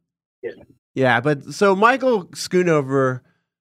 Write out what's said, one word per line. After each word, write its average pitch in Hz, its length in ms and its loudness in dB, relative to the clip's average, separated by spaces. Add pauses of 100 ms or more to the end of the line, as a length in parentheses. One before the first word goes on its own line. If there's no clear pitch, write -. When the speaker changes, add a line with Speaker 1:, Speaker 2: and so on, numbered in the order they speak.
(420)
Speaker 1:
Yeah. - 80 -10 (460)
Speaker 2:
Yeah, 127 240 2
but 143 340 -4
so 196 220 2
Michael 233 580 2
Schoonover, 139 880 -2 (380)